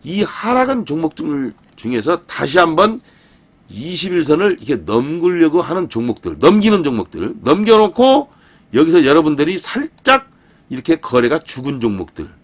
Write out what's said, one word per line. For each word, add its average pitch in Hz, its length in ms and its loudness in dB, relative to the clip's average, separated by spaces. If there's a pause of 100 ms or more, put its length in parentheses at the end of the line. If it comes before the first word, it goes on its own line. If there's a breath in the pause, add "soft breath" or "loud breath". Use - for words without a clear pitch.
이 190 200 -4
하락한 247 600 -2
종목들 147 680 -6 (240)
중에서 123 480 -4
다시 143 340 -2
한번 180 400 0 (680 soft breath)
이십일 165 560 -6
선을 170 340 2
이렇게 143 160 -4
넘기려고 160 840 0
하는 160 260 -4
종목들, 113 520 -6
넘기는 202 440 4
종목들, 107 580 -6
넘겨놓고 220 880 4 (440 soft breath)
여기서 160 320 4
여러분들이 151 520 2
살짝 269 720 -4 (400 soft breath)
이렇게 143 280 -2
거래가 123 420 0
죽은 135 400 -8
종목들 101 500 -6 (140)